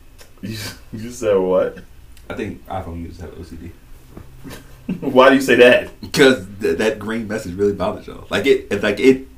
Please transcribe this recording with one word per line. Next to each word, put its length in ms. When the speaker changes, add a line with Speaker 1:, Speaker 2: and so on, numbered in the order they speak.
Speaker 1:
You, 160
you 200
said 260
what? 400
Speaker 2:
I 40
think 340
iPhone 340
users 200
have 180
O 40
C 120
D. 160
Speaker 1:
<laughs> 0
Why 300
do 60
you 60
say 140
that? 340
Speaker 2:
Because 440
th-, 200
that 200
green 280
message 280
really 180
bothers 340
y'all. 220
Like 160
it, 260
it, 120
like 160
it 280